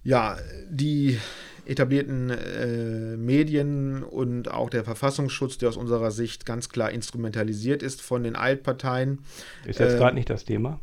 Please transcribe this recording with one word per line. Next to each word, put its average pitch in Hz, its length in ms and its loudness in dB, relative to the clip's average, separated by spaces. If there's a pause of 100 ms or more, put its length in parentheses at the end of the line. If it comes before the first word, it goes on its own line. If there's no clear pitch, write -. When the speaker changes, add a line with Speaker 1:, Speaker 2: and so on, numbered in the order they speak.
Speaker 1:
Ja, 117 340 4 (320)
die 143 480 2 (480)
etablierten, 131 640 0
äh, 113 880 -4
Medien 139 840 2
und 123 480 -2
auch 120 180 -2
der 117 140 0
Verfassungsschutz, 135 720 -2
der 120 120 2
aus 113 80 -2
unserer 117 340 2
Sicht 113 340 -4
ganz 120 240 -6
klar 110 220 0
instrumentalisiert 110 920 -2
ist 131 220 -6
von 123 180 0
den 117 140 -2
Altparteien. 131 840 0 (460)
Speaker 2:
Ist - 140 -4
jetzt 123 140 8
Speaker 1:
Ähm, 120 60 4
Speaker 2:
grad 127 140 8
nicht 117 160 0
das 107 160 -2
Thema? 120 380 -2